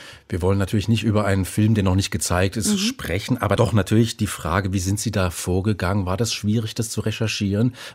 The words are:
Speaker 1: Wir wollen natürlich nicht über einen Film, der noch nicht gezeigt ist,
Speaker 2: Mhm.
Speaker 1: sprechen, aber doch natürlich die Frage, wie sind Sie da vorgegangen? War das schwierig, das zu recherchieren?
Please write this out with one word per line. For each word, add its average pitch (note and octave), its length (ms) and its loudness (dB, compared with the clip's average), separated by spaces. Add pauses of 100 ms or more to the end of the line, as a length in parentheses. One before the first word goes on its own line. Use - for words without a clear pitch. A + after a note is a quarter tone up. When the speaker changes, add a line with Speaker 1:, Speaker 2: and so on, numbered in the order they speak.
(280)
Speaker 1:
Wir F2+ 140 -4
wollen F#2+ 160 4
natürlich G2 320 0
nicht A2+ 160 2
über G#2 180 2
einen G2 220 2
Film, A2 300 2
der G2+ 100 2
noch F#2 100 4
nicht G2 160 0
gezeigt F#2 460 0
ist, A2 160 0
Speaker 2:
Mhm. G3+ 40 2
Speaker 1:
sprechen, C3+ 600 -2
aber G#2 180 0
doch A2 160 2
natürlich G#2+ 460 2
die G#2 100 0
Frage, F#2 460 -2
wie G2 60 0
sind G2 200 0
Sie A2+ 120 -4
da F#2 180 0
vorgegangen? F#2+ 760 -2
War F#2 120 -2
das A2+ 160 -2
schwierig, A2 420 -2
das A2+ 140 -4
zu - 100 -6
recherchieren? G#2+ 760 -2 (220)